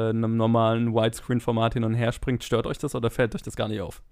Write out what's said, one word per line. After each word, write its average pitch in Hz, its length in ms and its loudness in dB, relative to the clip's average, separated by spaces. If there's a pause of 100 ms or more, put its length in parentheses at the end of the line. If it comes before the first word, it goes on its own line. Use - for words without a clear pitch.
einem 113 280 0
normalen 113 560 4
Widescreen-Format 113 800 0
hin 117 100 0
und 113 100 0
her 117 180 2
springt, - 320 -2
stört 113 220 0
euch - 140 -4
das 143 160 -4
oder 117 160 0
fällt 123 240 0
euch 180 80 -6
das - 120 -10
gar 110 120 -2
nicht 104 140 -4
auf? - 200 -10 (100)